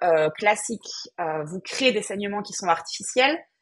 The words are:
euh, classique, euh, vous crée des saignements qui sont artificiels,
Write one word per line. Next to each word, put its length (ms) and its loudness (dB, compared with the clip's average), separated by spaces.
euh, 280 6
classique, 580 -2
euh, 240 -4
vous 160 -8
crée 320 2
des 100 0
saignements 400 -4
qui 120 -10
sont 140 -4
artificiels, 720 0